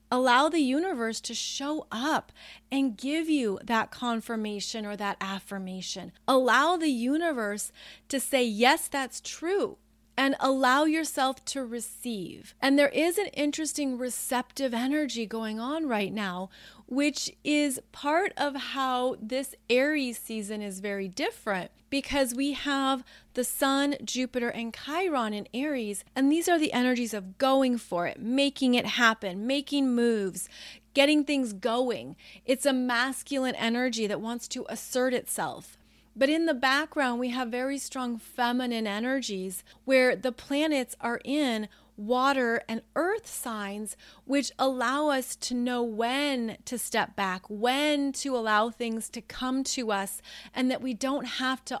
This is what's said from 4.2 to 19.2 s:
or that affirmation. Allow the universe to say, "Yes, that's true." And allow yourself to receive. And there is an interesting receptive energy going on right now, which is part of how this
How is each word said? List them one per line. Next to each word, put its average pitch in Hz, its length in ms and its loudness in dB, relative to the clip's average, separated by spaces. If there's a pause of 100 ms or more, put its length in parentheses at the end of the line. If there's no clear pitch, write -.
or 208 120 -6
that 202 220 -4
affirmation. 190 920 -8 (160)
Allow 262 480 6
the 320 140 2
universe 247 840 0 (380)
to 269 100 0
say, 254 240 2
"Yes, 240 440 4
that's 269 340 -6
true." - 560 -4 (360)
And 269 260 2
allow 269 440 4
yourself 294 640 0
to 269 180 -6
receive. 226 960 -8
And 277 180 6
there 285 120 6
is 339 260 2
an 403 120 0
interesting 294 680 -2
receptive 247 800 -2
energy 247 500 0
going 220 340 -4
on 294 300 -4
right 208 240 0
now, 190 380 -4 (360)
which 285 560 -2
is 294 380 2 (120)
part 320 440 0
of 285 180 -2
how 254 640 -2
this 254 360 -6 (160)